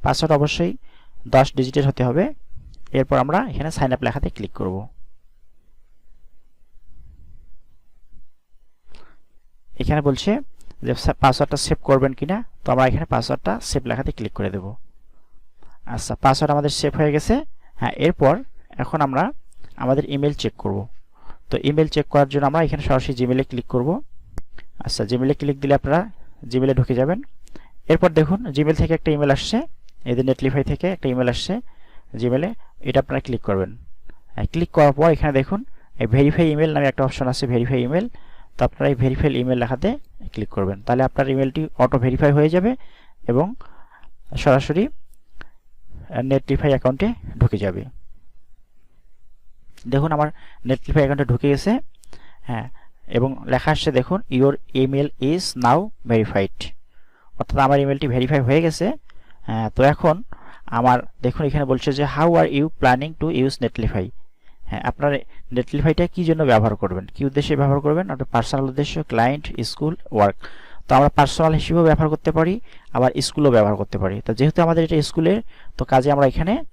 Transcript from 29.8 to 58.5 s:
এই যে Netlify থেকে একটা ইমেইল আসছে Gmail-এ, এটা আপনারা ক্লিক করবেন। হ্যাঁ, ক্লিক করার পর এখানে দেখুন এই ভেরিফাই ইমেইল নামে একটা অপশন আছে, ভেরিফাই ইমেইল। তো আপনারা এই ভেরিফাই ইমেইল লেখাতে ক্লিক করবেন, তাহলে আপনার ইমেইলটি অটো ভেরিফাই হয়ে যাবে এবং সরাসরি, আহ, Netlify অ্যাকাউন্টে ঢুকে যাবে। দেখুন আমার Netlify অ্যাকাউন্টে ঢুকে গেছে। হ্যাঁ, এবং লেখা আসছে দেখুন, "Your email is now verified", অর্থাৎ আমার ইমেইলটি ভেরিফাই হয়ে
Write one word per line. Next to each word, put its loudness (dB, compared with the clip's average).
এই 0
যে 2
Netlify 0
থেকে -2
একটা -2
ইমেইল 2
আসছে -4
Gmail-এ, 0
এটা 0
আপনারা -2
ক্লিক -4
করবেন। -2
হ্যাঁ, -4
ক্লিক -2
করার 6
পর 4
এখানে 2
দেখুন 0
এই 0
ভেরিফাই 4
ইমেইল 2
নামে 2
একটা 0
অপশন -2
আছে, -2
ভেরিফাই 0
ইমেইল। 0
তো 2
আপনারা 0
এই 4
ভেরিফাই 0
ইমেইল 0
লেখাতে -2
ক্লিক -6
করবেন, -4
তাহলে 0
আপনার 0
ইমেইলটি -2
অটো 4
ভেরিফাই 2
হয়ে 4
যাবে 2
এবং 0
সরাসরি, 2
আহ, -12
Netlify 2
অ্যাকাউন্টে 2
ঢুকে 4
যাবে। -4
দেখুন 2
আমার 0
Netlify 0
অ্যাকাউন্টে 4
ঢুকে 0
গেছে। 2
হ্যাঁ, -6
এবং 0
লেখা 0
আসছে 0
দেখুন, 0
"Your 4
email 2
is 0
now 2
verified", 0
অর্থাৎ -2
আমার 6
ইমেইলটি 0
ভেরিফাই 2
হয়ে 4